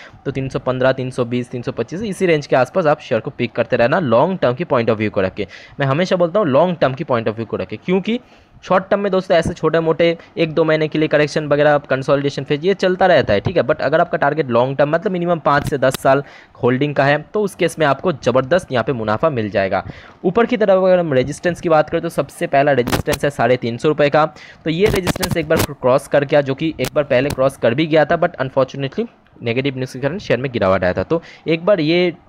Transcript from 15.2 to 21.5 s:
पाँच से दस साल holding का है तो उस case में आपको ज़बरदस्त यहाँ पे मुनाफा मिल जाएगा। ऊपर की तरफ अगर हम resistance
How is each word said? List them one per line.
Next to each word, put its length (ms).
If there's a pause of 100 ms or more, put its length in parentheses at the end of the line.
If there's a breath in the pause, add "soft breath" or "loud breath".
पाँच 300
से 100
दस 220
साल 220 (400 loud breath)
holding 320
का 100
है 140 (160)
तो 80
उस 120
case 240
में 80
आपको 260
ज़बरदस्त 600
यहाँ 120
पे 80
मुनाफा 380
मिल 200
जाएगा। 340 (400 loud breath)
ऊपर 220
की 100
तरफ 280
अगर 140
हम 140
resistance 480